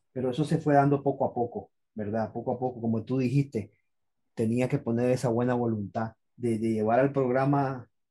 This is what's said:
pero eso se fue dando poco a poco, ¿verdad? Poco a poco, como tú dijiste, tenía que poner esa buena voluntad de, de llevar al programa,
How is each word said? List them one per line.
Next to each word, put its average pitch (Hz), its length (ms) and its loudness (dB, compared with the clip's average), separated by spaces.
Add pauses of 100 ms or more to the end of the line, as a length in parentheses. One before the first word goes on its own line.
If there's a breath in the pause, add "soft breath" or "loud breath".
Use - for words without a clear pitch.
(120)
pero 127 200 -4
eso 151 120 -2
se 156 140 0
fue 151 160 2
dando 139 300 4
poco 139 220 0
a - 80 -4
poco, 117 380 -4 (220)
¿verdad? 107 400 -4
Poco 120 200 -4
a 117 60 -6
poco, 127 220 -4
como 113 220 0
tú 127 160 -2
dijiste, 127 520 -2 (640)
tenía 120 340 0
que 139 120 -2
poner 120 320 0
esa 127 180 0
buena 123 240 2
voluntad 113 640 -2 (200)
de, 117 220 -2
de 113 140 -2
llevar 110 280 2
al 139 140 2
programa, 135 760 0 (240)